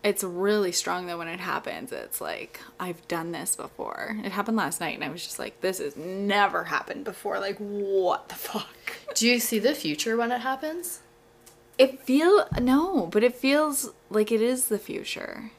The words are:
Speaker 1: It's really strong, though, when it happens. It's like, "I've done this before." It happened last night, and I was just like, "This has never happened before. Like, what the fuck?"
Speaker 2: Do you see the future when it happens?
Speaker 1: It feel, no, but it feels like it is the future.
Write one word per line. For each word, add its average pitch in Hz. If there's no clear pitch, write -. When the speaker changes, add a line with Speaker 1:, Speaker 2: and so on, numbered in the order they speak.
Speaker 1:
It's 208
really 190
strong, 180
though, 175
when 165
it 175
happens. 160
It's -
like, -
"I've 180
done 170
this 170
before." -
It 202
happened 208
last 180
night, 160
and -
I 147
was 165
just -
like, -
"This 185
has 143
never 190
happened -
before. 196
Like, 196
what 196
the -
fuck?" -
Speaker 2:
Do 226
you 240
see 226
the 285
future 240
when 233
it 247
happens? 302
Speaker 1:
It 262
feel, 320
no, 269
but 208
it 240
feels 285
like 214
it 220
is 254
the 208
future. -